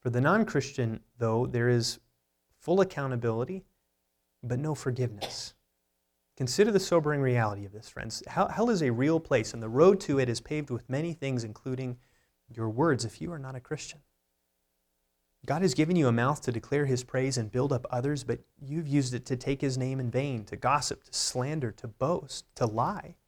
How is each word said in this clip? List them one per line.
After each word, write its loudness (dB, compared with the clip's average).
For -2
the 2
non-Christian, 0
though, 2
there 2
is 2
full 2
accountability, -2
but -4
no -2
forgiveness. -6
Consider 4
the 6
sobering 2
reality 2
of -14
this, -18
friends. -10
Hell, 0
hell 0
is 2
a 2
real 2
place, 0
and -10
the -6
road 6
to 0
it 2
is -2
paved -6
with -6
many -2
things, -4
including -8
your -4
words, 2
if -10
you -8
are -10
not -12
a -10
Christian. -10
God 0
has 4
given 4
you 6
a 4
mouth 2
to -2
declare 0
his 0
praise 0
and -4
build 0
up -2
others, -2
but -4
you've -6
used 2
it -6
to -2
take -4
his -2
name -2
in -2
vain, -2
to -10
gossip, 0
to -20
slander, -2
to -12
boast, -4
to 0
lie. -4